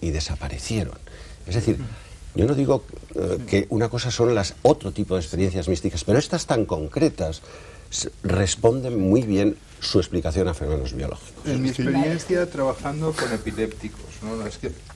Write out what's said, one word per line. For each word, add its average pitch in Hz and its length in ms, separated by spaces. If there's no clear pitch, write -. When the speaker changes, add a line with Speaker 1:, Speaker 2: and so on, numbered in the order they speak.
Speaker 1:
y 85 100
desaparecieron. 76 840
Es 90 100
decir, 117 220
yo - 120
no 139 100
digo, 135 300
eh, 92 300
que 101 240
una 113 200
cosa 120 200
son 120 240
las, 98 280
otro 98 320
tipo 95 220
de 92 40
experiencias 90 480
místicas, 90 380
pero 104 120
estas 156 280
tan 117 200
concretas 80 760
s-, - 180
responden 120 760
muy 101 260
bien 101 340
su - 180
explicación 85 480
a 76 60
fenómenos 69 400
biológicos. - 520
Speaker 2:
En 131 160
mi 131 80
experiencia 135 800
trabajando 143 640
con 123 200
epilépticos, 107 720
¿no? 110 140
No, 110 100
es 104 140
que - 120